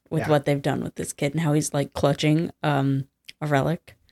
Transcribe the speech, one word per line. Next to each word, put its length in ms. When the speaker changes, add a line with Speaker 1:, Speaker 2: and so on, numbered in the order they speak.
Speaker 1:
with 120
Speaker 2:
yeah. 80
Speaker 1:
what 160
they've 160
done 220
with 120
this 160
kid 220
and 80
how 120
he's, 200
like, 200
clutching, 580
um, 460
a 60
relic. 480